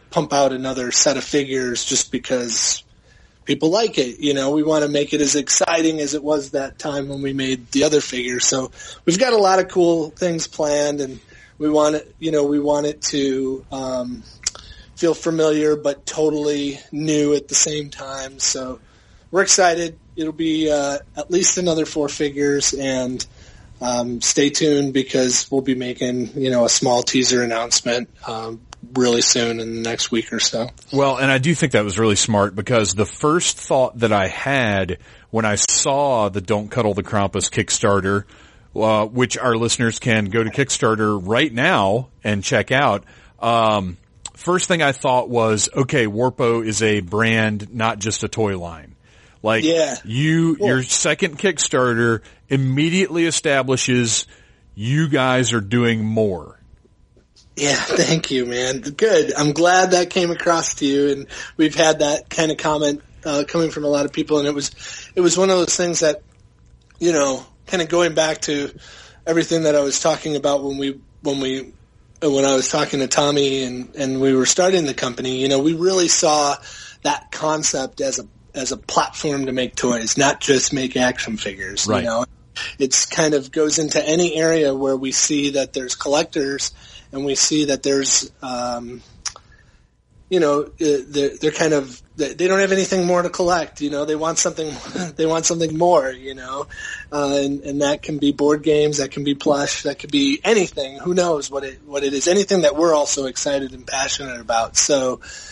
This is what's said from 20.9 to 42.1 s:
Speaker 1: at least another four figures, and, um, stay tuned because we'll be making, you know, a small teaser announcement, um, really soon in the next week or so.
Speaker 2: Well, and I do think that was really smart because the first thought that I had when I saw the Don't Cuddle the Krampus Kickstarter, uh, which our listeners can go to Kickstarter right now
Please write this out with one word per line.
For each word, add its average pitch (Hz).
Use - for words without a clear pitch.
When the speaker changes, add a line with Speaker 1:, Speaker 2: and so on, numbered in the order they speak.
Speaker 1:
at -
least 175
another 160
four 151
figures, 143
and, 127
um, 120
stay 143
tuned 143
because 127
we'll 135
be 127
making, 123
you 131
know, 123
a 117
small 123
teaser 123
announcement, 117
um, 113
really 120
soon 117
in 113
the 113
next 113
week 113
or 113
so. 117
Speaker 2:
Well, 135
and 135
I 135
do 160
think 143
that 107
was 101
really 110
smart 101
because 107
the 101
first 156
thought 131
that 113
I 98
had 101
when 113
I 104
saw 135
the 95
Don't 104
Cuddle 110
the 98
Krampus 101
Kickstarter, 101
uh, 110
which 123
our 120
listeners 113
can 110
go 110
to 110
Kickstarter 110
right 117
now 123